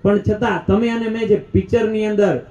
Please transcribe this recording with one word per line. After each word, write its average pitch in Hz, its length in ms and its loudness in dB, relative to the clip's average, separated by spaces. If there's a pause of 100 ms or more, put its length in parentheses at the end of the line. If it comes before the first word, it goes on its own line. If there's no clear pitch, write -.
પણ 202 160 4
છતાં 208 480 0
તમે 226 240 2
અને 226 180 -4
મેં 220 200 -2
જે 208 80 4 (160)
પિક્ચરની 220 540 0
અંદર 202 300 0 (140)